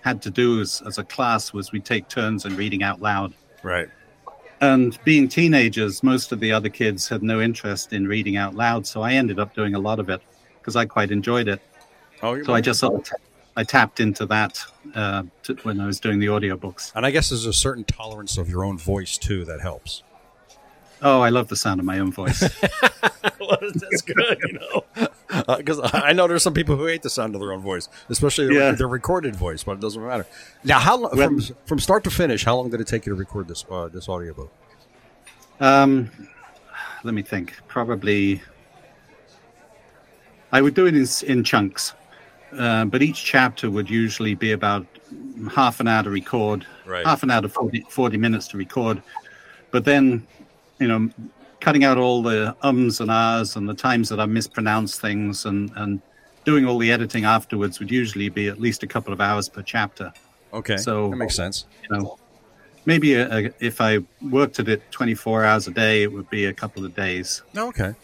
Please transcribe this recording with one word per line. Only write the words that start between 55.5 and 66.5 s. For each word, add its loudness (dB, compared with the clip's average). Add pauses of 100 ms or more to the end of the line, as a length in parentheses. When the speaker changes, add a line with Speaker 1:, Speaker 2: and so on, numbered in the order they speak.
Speaker 1:
and -4 (420)
doing 4
all 2
the 4
editing 0
afterwards 0
would -8
usually -2
be -4
at -10
least -2
a -10
couple -6
of -4
hours 0
per -16
chapter. -6 (400)
Speaker 2:
Okay, -4
Speaker 1:
So, -2
Speaker 2:
that -4
makes -2
sense. -6 (260)
Speaker 1:
you -2
know, -6 (680)
maybe 4
a, 2 (140)
a, -8
if -4
I 4 (300)
worked 2
at 0
it 0 (100)
twenty-four 0
hours 4
a -12
day, 4
it 0
would -12
be 0
a -2